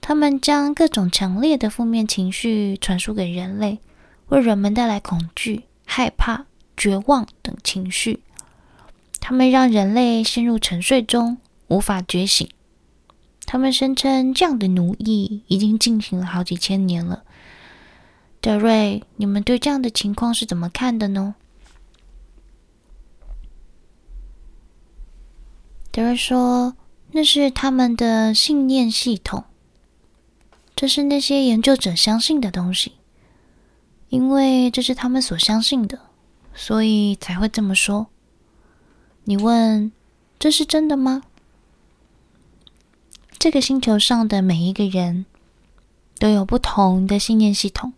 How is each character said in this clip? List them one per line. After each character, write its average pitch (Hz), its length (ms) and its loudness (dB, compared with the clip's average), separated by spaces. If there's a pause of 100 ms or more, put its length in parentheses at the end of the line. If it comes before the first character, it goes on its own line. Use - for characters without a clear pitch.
他 294 60 0
们 294 260 2
将 294 360 0
各 330 120 4
种 190 220 0
强 190 320 -2
烈 302 160 2
的 233 100 -2
负 233 160 -4
面 226 240 0
情 185 240 -4
绪 208 460 -2
传 180 220 -2
输 208 120 -6
给 190 200 -4
人 185 260 -8
类， 214 220 -4 (480)
为 277 120 4
人 233 160 2
们 202 160 0
带 240 140 0
来 208 140 -2
恐 170 360 -6
惧、 220 280 -6 (200)
害 - 280 -2
怕、 240 340 -2 (320)
绝 196 180 2 (120)
望 262 200 2 (140)
等 - 220 -10
情 185 260 -6
绪。 - 320 -4 (1000)
他 - 140 -6
们 254 160 4
让 262 180 4
人 208 280 2
类 233 280 2
陷 233 220 -2
入 233 140 0
沉 175 200 -4
睡 254 220 2
中， 233 380 0 (300)
无 185 100 2
法 190 240 -2
觉 180 200 -2
醒。 - 240 0 (1000)
他 254 100 -4
们 262 160 0
声 269 220 0
称 262 360 0
这 359 140 2
样 277 140 0
的 196 80 0
奴 180 320 2
役 214 480 -2
已 196 100 2
经 214 220 2
进 226 200 2
行 185 200 -4
了 185 80 -4
好 180 160 -4
几 175 120 -6
千 196 300 -2
年 175 180 -2
了。 175 200 -6 (1160)
德 214 200 0
瑞， 214 440 2 (120)
你 208 100 -4
们 202 160 0
对 247 160 0
这 285 140 -2
样 277 100 -2
的 247 80 -2
情 208 240 -4
况 233 180 -2
是 233 140 -4
怎 185 100 -6
么 170 140 -4
看 240 300 -2
的 208 80 -2
呢？ 196 260 -4 (4000)
德 226 120 -2
瑞 240 120 0
说， 247 600 0 (380)
那 311 100 2
是 285 260 4
他 269 220 -2
们 254 240 2
的 220 400 2
信 285 320 2
念 254 240 2
系 220 260 -2
统。 - 280 -8 (1300)
这 269 120 -2
是 285 140 0
那 285 180 0
些 277 240 2
研 226 160 2
究 269 120 6
者 185 220 0
相 214 240 2
信 294 220 0
的 202 100 -2
东 180 220 -4
西， - 180 -4 (1160)
因 254 180 0
为 262 420 4
这 247 120 -2
是 254 120 -2
他 254 140 -4
们 254 140 0
所 185 160 -4
相 214 260 0
信 240 240 0
的， - 140 -12 (520)
所 220 300 -2
以 208 320 2
才 180 240 -8
会 214 80 2
这 214 160 -2
么 190 100 0
说。 208 340 -2 (1160)
你 202 140 0
问， 220 520 2 (480)
这 302 140 2
是 302 140 0
真 311 200 0
的 302 120 2
吗？ 262 260 0 (2250)
这 330 100 2
个 277 120 2
星 269 180 0
球 226 180 2
上 220 300 2
的 202 140 2
每 185 160 2
一 175 160 0
个 208 120 0
人 185 400 -2 (920)
都 214 80 2
有 208 160 4
不 233 160 0
同 190 480 2
的 202 100 0
信 220 200 2
念 214 160 4
系 202 160 -2
统。 254 280 -10